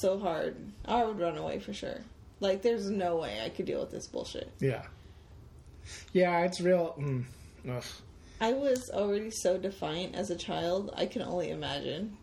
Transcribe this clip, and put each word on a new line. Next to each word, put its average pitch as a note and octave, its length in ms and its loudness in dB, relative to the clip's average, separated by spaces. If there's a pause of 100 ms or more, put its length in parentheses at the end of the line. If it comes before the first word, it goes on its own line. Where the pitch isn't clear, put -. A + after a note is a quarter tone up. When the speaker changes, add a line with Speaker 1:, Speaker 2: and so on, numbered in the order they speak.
Speaker 1:
so G3 180 4
hard. D#3+ 380 0 (300)
I A#3 180 4
would G#3+ 160 0
run E3+ 160 2
away D#3+ 220 -2
for G#3 160 -6
sure. - 240 -6 (420)
Like, G3 220 4
there's A3+ 260 4
no F3+ 280 2
way A2 280 -2
I - 60 -2
could - 160 -4
deal C#2 140 0
with - 100 -4
this - 160 -8
bullshit. - 520 -6
Speaker 2:
Yeah. B2+ 280 2 (1300)
Yeah, F3 320 6
it's F3+ 160 -2
real. F3 360 4
Mm, C3+ 260 0 (460)
ugh. B2 140 -4 (560)
Speaker 1:
I A#3 140 4
was C4+ 360 2
already G#3 400 0
so F#3 280 2
defiant F3+ 560 -2
as F#3 160 -2
a F3 40 -2
child. E3+ 640 0
I - 80 0
can - 160 -2
only E3+ 300 0
imagine. D#3 720 -4